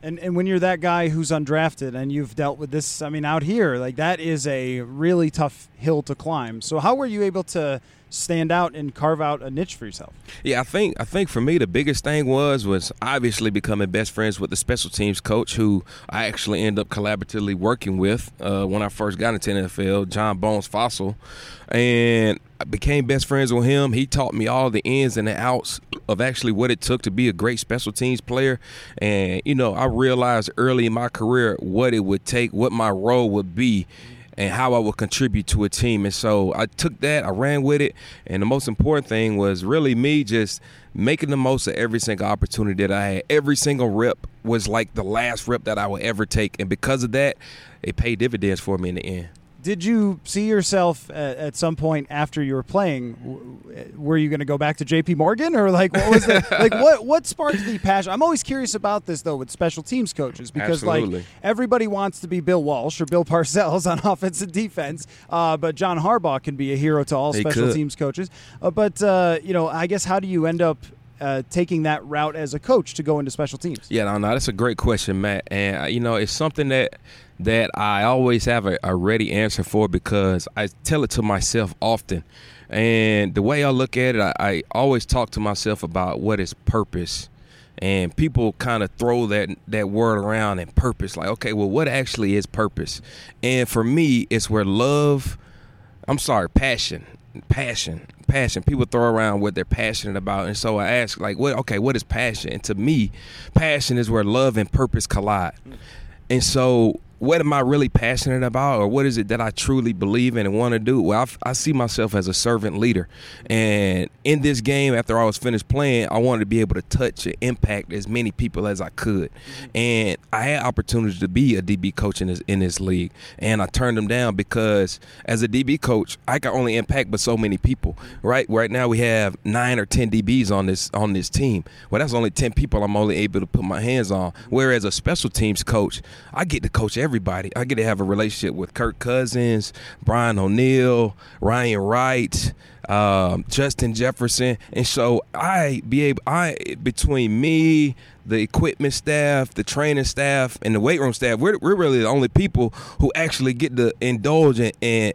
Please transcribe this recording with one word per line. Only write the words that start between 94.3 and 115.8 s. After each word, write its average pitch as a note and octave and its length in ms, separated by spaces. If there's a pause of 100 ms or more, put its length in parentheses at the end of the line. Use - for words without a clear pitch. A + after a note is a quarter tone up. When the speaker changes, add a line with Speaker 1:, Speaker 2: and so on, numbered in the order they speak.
Speaker 2:
where G#2+ 160
love, C#3 720 (720)
I'm C3+ 120
sorry, G2+ 300
passion, - 560 (440)
passion, - 580 (200)
passion. B2 340
People B2+ 240
throw A#2+ 180
around A2 380
what G2+ 140
they're A#2 100
passionate G#2+ 520
about. G2 300
And G#2 80
so A2 220
I G2 100
ask, A#2 320
like, G2+ 200
what, C#3 180
okay, A2 220
what B2+ 160
is G#2 80
passion? A2+ 500
And - 120
to G#2 100
me, A#2 360 (440)
passion D3 420
is A#2 120
where A2 140
love A#2+ 320
and G#2 160
purpose - 360
collide. G2+ 480 (760)
And B2 140
so B2 560 (200)
what D#3+ 200
am D3 140
I C#3 80
really C#3 260
passionate B2+ 560
about, B2+ 380
or G2+ 80
what C3+ 160
is A#2+ 120
it G2+ 120
that A2+ 100
I A2 120
truly B2+ 420
believe A2+ 420
in G#2+ 100
and G2 120
wanna A#2+ 200
do? A#2 240
Well, G2+ 200
I, - 300
I - 20
see D#3 180
myself A#2 440
as F#2 120
a F#2+ 60
servant G#2+ 440
leader. G#2 300 (380)
And G#2 640 (160)
in D3 160
this C#3 180
game, C#3 340
after A#2 240
I A#2 60
was G#2+ 140
finished A#2 320
playing, C3 420